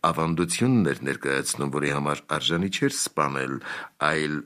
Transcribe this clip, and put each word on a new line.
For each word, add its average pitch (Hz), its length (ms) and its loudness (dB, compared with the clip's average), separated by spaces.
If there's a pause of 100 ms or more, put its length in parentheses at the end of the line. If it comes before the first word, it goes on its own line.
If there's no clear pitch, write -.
ավանդությունն 85 840 2
էր 69 140 0
ներկայացնում, 67 720 -2
որի 71 180 0
համար 71 360 0
արժանի 85 440 0
չէր 139 240 0
սպանել, 69 600 -2 (460)
այլ 76 360 2 (100)